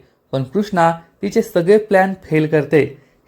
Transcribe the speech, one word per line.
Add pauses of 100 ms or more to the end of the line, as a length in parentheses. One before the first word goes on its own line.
(320)
पण
कृष्णा (300)
तिचे
सगळे
प्लॅन (100)
फेल
करते. (260)